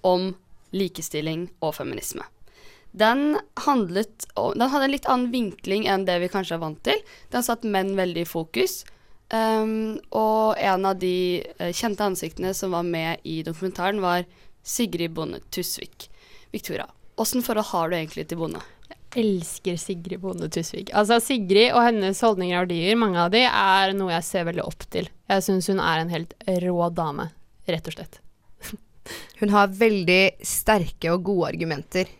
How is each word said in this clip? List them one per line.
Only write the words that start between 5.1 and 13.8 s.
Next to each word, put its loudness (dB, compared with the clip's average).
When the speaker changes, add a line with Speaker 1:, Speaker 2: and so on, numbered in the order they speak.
Speaker 1:
vinkling -2
enn 2
det 2
vi -2
kanskje -2
er -4
vant -8
til. 2
Den 0
satt -2
menn 0
veldig 0
i -14
fokus. -2
Ehm, 0
og 2
en 2
av 0
de, 0
eh, -4
kjente -2
ansiktene -2
som -4
var -2
med -2
i -6
dokumentaren -4